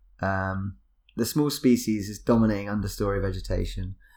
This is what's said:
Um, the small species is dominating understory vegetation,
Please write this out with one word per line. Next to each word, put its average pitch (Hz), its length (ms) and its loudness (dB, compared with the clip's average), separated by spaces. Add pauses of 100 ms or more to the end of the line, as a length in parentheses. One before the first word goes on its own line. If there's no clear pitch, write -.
(220)
Um, 95 560 -2 (380)
the 113 100 0
small 147 240 0
species 110 600 2
is 104 100 -10
dominating 110 480 2
understory 101 540 -2
vegetation, 95 760 -4 (220)